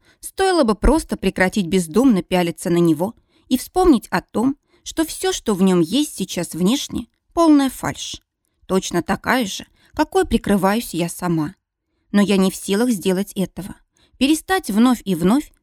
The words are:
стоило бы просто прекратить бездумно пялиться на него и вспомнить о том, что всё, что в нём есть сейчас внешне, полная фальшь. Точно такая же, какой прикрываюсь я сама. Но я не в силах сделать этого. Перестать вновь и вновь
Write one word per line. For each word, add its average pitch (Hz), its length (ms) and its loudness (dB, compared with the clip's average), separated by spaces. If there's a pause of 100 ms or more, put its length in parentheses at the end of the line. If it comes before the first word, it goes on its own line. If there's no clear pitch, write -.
(200)
стоило 370 440 0
бы 214 100 2
просто 262 420 0
прекратить 185 500 -2
бездумно 185 560 2
пялиться 175 460 -2
на 170 80 2
него 170 380 2 (340)
и 254 80 0
вспомнить 349 520 2
о 180 120 -2
том, - 360 -2 (260)
что - 220 -4
всё, 370 280 -4
что 220 220 -4
в 175 80 0
нём 185 180 4
есть 214 340 0
сейчас 180 380 -6
внешне, 202 540 -2 (260)
полная 294 380 4
фальшь. - 500 -8 (460)
Точно 190 360 -2
такая 220 440 -2
же, - 200 -12 (280)
какой 320 320 0
прикрываюсь 208 680 0
я 170 140 -4
сама. 170 460 -4 (580)
Но 202 80 4
я 196 160 2
не 190 140 2
в - 60 -8
силах 220 340 -2
сделать 190 420 -2
этого. 185 440 -8 (420)
Перестать 311 520 0
вновь 233 340 2
и 190 100 -2
вновь 190 380 0 (100)